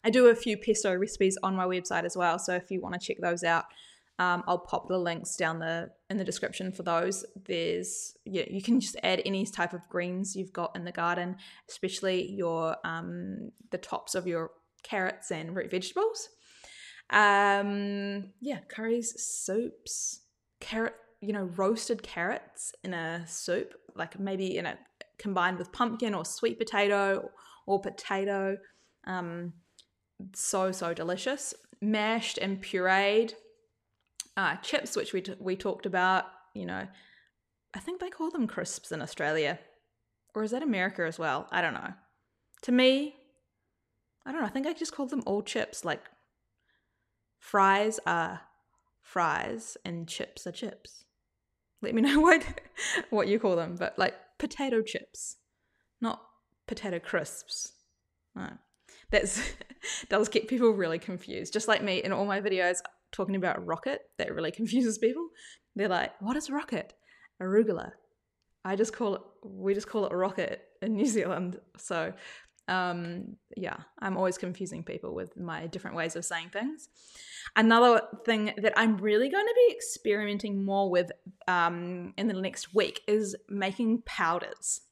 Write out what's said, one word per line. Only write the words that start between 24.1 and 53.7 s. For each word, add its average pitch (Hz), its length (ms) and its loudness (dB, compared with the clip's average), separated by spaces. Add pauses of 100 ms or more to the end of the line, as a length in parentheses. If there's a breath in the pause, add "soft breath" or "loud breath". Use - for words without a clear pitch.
maybe 190 360 -2
in 175 100 -4
a, - 120 -6 (400)
combined 185 400 0
with 180 140 -8
pumpkin 226 420 0
or 170 100 -4
sweet 233 360 -2
potato 202 680 2 (380 loud breath)
or 196 140 2
potato. 196 760 -2 (480 soft breath)
Um, 175 500 -6 (800)
so, 190 380 -2
so 175 240 -4
delicious. 180 600 -4 (260)
Mashed 214 580 0
and 190 240 -2
pureed, 202 720 4 (1040)
uh, 185 200 0
chips, - 400 -2
which - 160 -4
we 185 80 0
t-, 190 180 -10
we 185 180 -2
talked - 300 -4
about, 185 380 4 (300)
you 190 120 -8
know, 175 200 -6 (880 loud breath)
I - 40 -10
think 359 220 -8
they 359 100 -6
call 330 200 -6
them 269 160 -2
crisps - 460 -8
in 160 100 -6
Australia. 156 560 -2 (760)
Or 214 80 -2
is 214 100 -4
that 254 100 -2
America 196 420 0
as 160 140 -4
well? 156 320 -2
I 175 100 0
don't 165 140 0
know. - 180 -8 (680)
To 247 100 0
me, 262 420 6 (1120)
I - 80 -8
don't 320 80 -4
know. 247 60 0
I 196 40 -4
think 269 160 -2
I 339 60 0
just 330 220 -6
call 277 120 -2
them 262 200 -4
all 202 160 0
chips. - 420 -4
Like, - 240 -4 (1300)
fries 202 680 4
are 170 340 -2 (600)
fries - 840 -2
and 170 240 -8
chips - 380 -10
are 180 60 -8
chips. - 520 -12 (800)
Let 208 120 -2
me 226 80 4
know 285 180 6
<laughs> 311 60 8
what, 330 160 8 (680 loud breath)
what 214 180 2
you 202 100 4
call 190 180 2
them, 170 200 -2